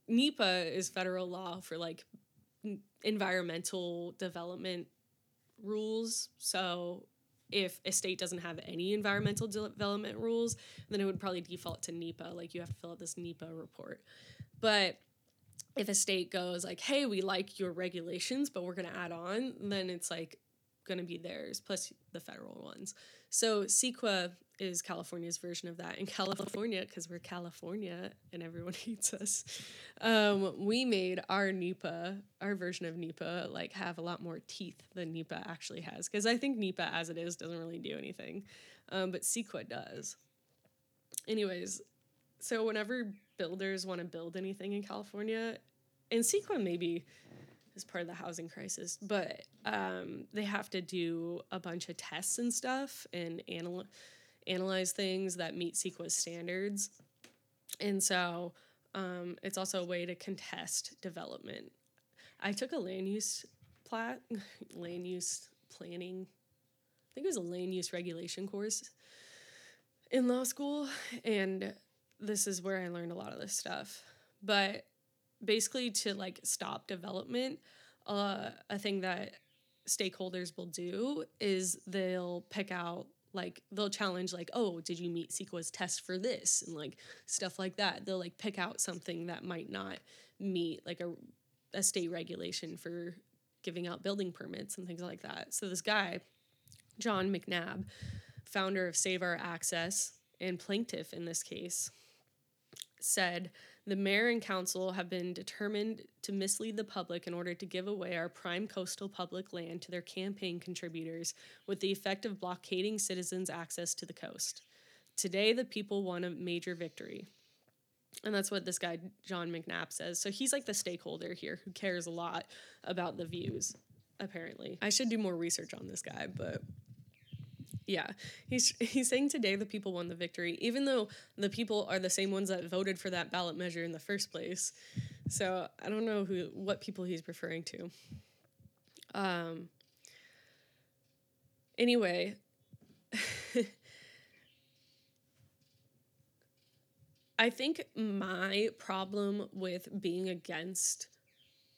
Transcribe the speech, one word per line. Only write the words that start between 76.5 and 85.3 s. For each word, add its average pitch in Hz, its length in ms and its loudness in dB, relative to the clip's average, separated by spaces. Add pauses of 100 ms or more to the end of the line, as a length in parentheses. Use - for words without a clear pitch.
development, 240 760 -2 (460)
uh, 202 440 2 (200)
a 202 80 0
thing 196 240 2
that 180 320 -2 (520)
stakeholders 185 720 0
will 180 100 -6
do 196 580 -2 (160)
is 190 460 4
they'll 180 640 0
pick 196 240 -2
out, 175 340 -4 (280)
like, 180 360 -4
they'll 202 200 2
challenge, 185 420 0
like, 175 220 -6
"Oh, 185 260 2
did 165 180 -2
you 175 120 0
meet 170 200 -2